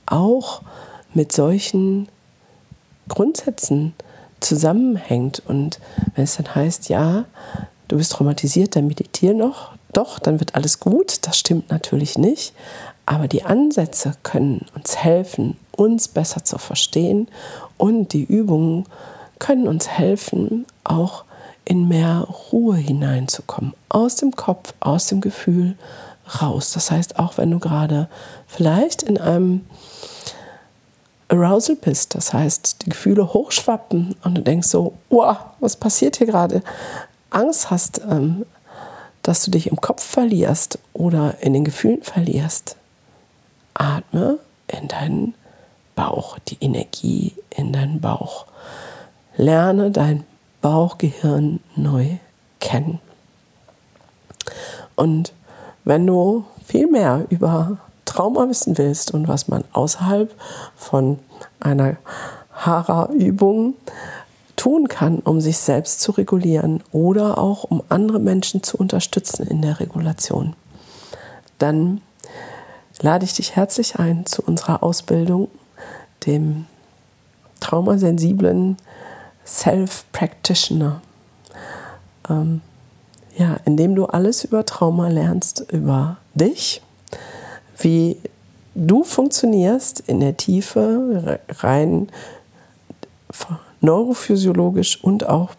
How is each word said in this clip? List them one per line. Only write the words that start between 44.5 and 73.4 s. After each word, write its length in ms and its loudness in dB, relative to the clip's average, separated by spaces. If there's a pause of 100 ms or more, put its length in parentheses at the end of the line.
in 180 -10
deinen 480 -6 (600)
Bauch, 500 -6
die 140 -14
Energie 760 -4 (160)
in 220 -4
deinen 280 -2
Bauch. 460 -6 (920)
Lerne 540 4
dein 320 2 (400)
Bauchgehirn 960 2 (160)
neu 440 0 (420)
kennen. 400 -4 (1900)
Und 380 0 (520)
wenn 220 4
du 380 2 (200)
viel 220 2
mehr 420 2
über 500 0 (260)
Trauma 440 0
wissen 300 -2
willst 340 0
und 140 0
was 220 -2
man 240 -2
außerhalb 600 0 (440)
von 420 0 (400)
einer 380 2 (560)
Hara-Übung 1200 2 (840)
tun 320 2
kann, 320 0
um 200 2
sich 180 0
selbst 420 0
zu 120 0
regulieren 800 0
oder 480 2
auch 260 0
um 240 -2
andere 300 2
Menschen 440 0
zu 160 -6
unterstützen 680 -2
in 160 0
der 180 -2
Regulation, 760 -4 (1000)
dann 420 2 (1000)
lade 240 2
ich 100 -4
dich 200 -6